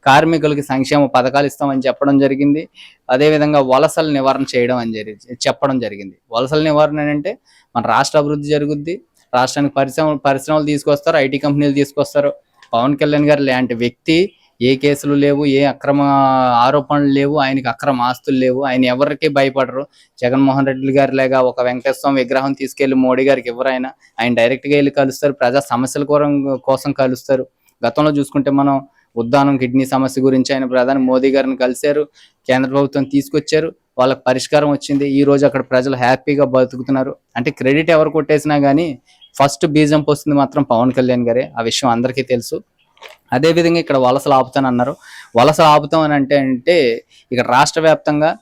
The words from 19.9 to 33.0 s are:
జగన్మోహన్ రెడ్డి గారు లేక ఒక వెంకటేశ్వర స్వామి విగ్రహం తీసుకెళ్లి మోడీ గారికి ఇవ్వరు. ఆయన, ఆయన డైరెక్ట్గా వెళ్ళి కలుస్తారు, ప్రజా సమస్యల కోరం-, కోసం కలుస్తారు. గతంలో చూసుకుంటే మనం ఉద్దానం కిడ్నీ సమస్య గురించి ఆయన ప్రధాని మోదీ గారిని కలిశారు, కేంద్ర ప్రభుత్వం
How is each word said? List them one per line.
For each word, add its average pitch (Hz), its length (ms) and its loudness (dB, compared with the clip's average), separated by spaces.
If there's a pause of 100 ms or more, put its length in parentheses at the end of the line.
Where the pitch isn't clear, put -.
జగన్మోహన్ 135 460 2
రెడ్డి 135 260 -4
గారు 135 200 2
లేక 131 200 0
ఒక 127 280 0
వెంకటేశ్వర 123 400 -2
స్వామి 139 220 0
విగ్రహం 131 300 -2
తీసుకెళ్లి 135 440 -2
మోడీ 127 280 2
గారికి 131 240 0
ఇవ్వరు. 123 200 -4
ఆయన, 131 180 -4 (340)
ఆయన 120 140 0
డైరెక్ట్గా 127 420 0
వెళ్ళి 143 140 2
కలుస్తారు, 139 420 -2
ప్రజా 131 280 0
సమస్యల 131 440 -4
కోరం-, 143 520 0
కోసం 135 360 -2
కలుస్తారు. 131 540 -2 (360)
గతంలో 151 280 0
చూసుకుంటే 143 400 -2
మనం 139 240 2 (420)
ఉద్దానం 139 400 2
కిడ్నీ 127 280 0
సమస్య 131 380 -2
గురించి 131 300 2
ఆయన 135 120 -4
ప్రధాని 127 340 0
మోదీ 131 320 2
గారిని 131 260 0
కలిశారు, 135 460 -2 (440)
కేంద్ర 131 240 0
ప్రభుత్వం 139 340 0